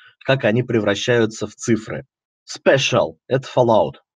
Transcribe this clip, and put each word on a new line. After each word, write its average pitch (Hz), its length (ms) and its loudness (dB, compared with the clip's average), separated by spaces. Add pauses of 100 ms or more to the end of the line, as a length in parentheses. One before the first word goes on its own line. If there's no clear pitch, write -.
(260)
как 135 200 0
они 117 180 2
превращаются 110 840 -2
в - 80 -20
цифры. 120 500 -4 (440)
Special — 127 680 0 (100)
это 135 200 -2
Fallout. 110 480 2 (240)